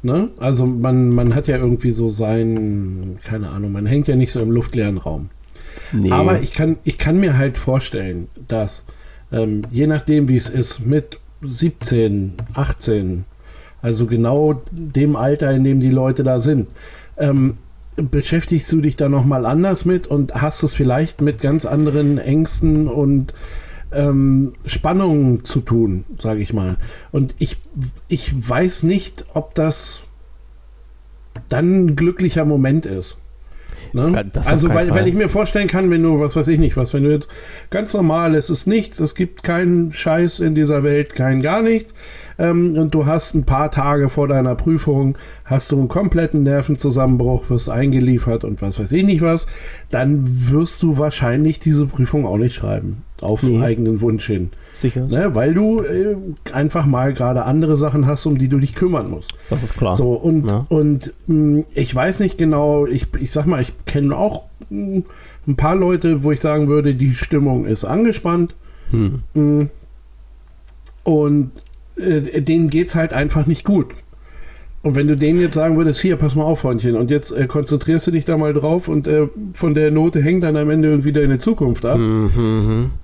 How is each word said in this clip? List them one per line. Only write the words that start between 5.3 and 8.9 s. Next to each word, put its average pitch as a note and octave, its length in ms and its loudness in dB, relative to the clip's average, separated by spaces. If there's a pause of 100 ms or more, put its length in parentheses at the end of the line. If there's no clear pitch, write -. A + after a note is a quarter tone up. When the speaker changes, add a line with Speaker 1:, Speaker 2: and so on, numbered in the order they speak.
Speaker 2:
Nee. G2 200 0
Speaker 1:
Aber F#3+ 300 2
ich - 120 -4
kann, D#3+ 300 0
ich - 140 -4
kann E3 220 2
mir E3 180 2
halt C#3 220 0
vorstellen, G2 680 -4 (200)
dass, - 380 -4 (460)